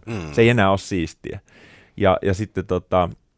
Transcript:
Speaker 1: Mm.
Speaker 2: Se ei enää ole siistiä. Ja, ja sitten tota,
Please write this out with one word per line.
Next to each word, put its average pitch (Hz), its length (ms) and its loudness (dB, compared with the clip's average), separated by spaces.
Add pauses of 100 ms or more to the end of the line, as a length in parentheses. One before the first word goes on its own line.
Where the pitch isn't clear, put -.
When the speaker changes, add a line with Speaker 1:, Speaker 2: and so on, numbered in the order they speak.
Speaker 1:
Mm. 90 260 -10
Speaker 2:
Se 117 100 4
ei 117 60 6
enää 110 220 4
ole 98 80 2
siistiä. - 600 -6 (560)
Ja, 95 260 4
ja 95 120 0
sitten 98 320 -6
tota, 90 420 -2 (280)